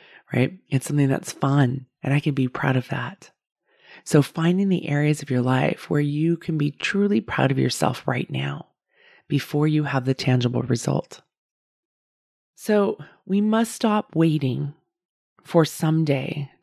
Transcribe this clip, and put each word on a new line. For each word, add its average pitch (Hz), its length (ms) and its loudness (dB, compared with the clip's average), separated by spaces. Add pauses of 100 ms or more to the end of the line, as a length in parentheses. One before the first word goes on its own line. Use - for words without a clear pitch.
(320)
right? 156 240 0 (140)
It's 135 160 0
something 147 220 2
that's - 240 -2
fun, 135 540 0 (160)
and 135 120 0
I 147 60 2
can 151 120 -2
be 131 160 0
proud 131 280 -2
of 127 120 -2
that. - 440 -10 (720)
So 147 160 6
finding 180 460 0
the 185 200 0
areas 147 320 0
of - 100 -10
your 123 120 0
life 131 480 0
where 151 100 2
you 151 360 0
can 160 200 -6
be 143 140 0
truly 202 500 0
proud 135 300 0
of 131 80 -2
yourself - 480 -2
right 127 240 -4
now 69 380 -8 (580)
before 147 400 -2
you 151 160 0
have 135 220 -2
the 131 100 0
tangible 123 480 0
result. - 600 -4 (1300)
So 208 440 0 (280)
we 196 140 0
must 220 320 2
stop 214 420 -2
waiting 147 600 0 (680)
for 165 220 4
someday 147 840 -2 (140)